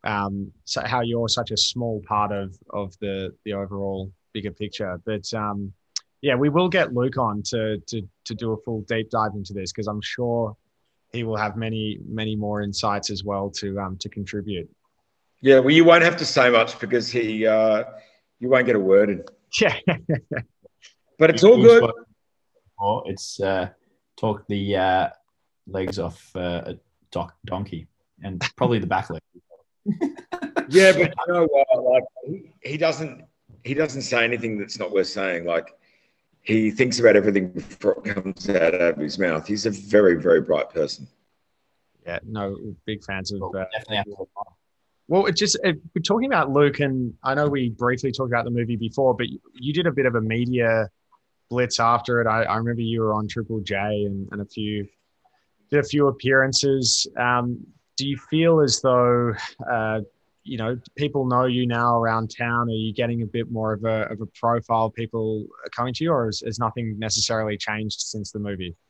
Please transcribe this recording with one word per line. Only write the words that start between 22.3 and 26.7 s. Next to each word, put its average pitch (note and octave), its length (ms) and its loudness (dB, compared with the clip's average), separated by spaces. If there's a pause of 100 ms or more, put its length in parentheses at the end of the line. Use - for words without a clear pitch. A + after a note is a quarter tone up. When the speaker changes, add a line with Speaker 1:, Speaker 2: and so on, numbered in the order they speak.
Speaker 3:
before. G2+ 300 -2
It's, - 340 -10
uh, F#2+ 280 -2 (500)
talk G#2+ 300 -4
the, G2+ 280 -2
uh, F#2 320 2 (580)
legs F#2+ 320 -6
off, - 380 -10
uh, F2 300 -4
a E2+ 80 -10 (360)